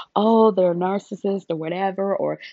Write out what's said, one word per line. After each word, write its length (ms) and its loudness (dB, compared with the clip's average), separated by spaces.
"Oh, 360 4
they're 200 2
a 20 -4
narcissist 760 -4
or 60 -4
whatever, 600 -4
or 220 -4